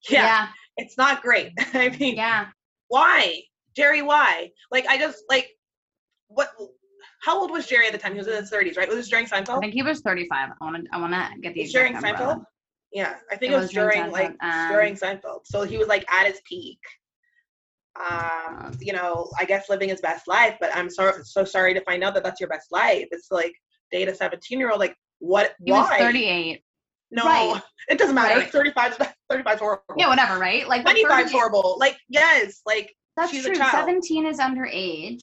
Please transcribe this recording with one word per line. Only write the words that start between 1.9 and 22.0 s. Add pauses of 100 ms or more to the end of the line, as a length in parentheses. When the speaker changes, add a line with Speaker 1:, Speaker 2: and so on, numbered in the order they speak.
Speaker 1:
Yeah. (420)
Speaker 2:
why, (340)
Jerry?
Why? (220)
Like,
I
just,
like, (800)
what? (680)
How
old
was
Jerry
at
the
time?
He
was
in
his
thirties,
right?
Was
this
during
Seinfeld?
Speaker 1:
I
think
he
was
thirty-five. (100)
I
wanna,
I
wanna (120)
get
the
Speaker 2:
It
was
during
Speaker 1:
exact
number.
Speaker 2:
Seinfeld? (480)
Yeah, (160)
I
think
Speaker 1:
It
Speaker 2:
it
was
Speaker 1:
was
during
Speaker 2:
during,
like,
Speaker 1:
Seinfeld,
um,
Speaker 2:
during
Seinfeld.
So
he
was,
like,
at
his
peak. (1200)
Um, (100)
Speaker 1:
Um,
Speaker 2:
you
know, (100)
I
guess
living
his
best
life,
but
I'm
so, (120)
so
sorry
to
find